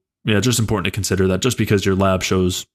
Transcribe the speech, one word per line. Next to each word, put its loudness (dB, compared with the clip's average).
yeah, 2
just 0
important 0
to -4
consider -2
that 0
just -2
because 0
your 2
lab 2
shows 0